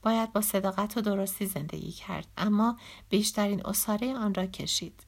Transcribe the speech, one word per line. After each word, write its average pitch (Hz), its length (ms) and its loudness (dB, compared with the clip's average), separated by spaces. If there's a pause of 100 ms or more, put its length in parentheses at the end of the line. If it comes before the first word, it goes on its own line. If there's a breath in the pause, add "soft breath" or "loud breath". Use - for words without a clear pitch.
باید 226 300 2
با 208 80 2
صداقت 202 560 0
و 233 40 0
درستی 196 460 0
زندگی 156 460 -6
کرد، 170 340 -8 (120)
اما 214 380 4 (320 loud breath)
بیشترین 202 520 2
عصارهٔ 220 560 0
آن 214 180 0
را 190 120 0
کشید. - 600 -6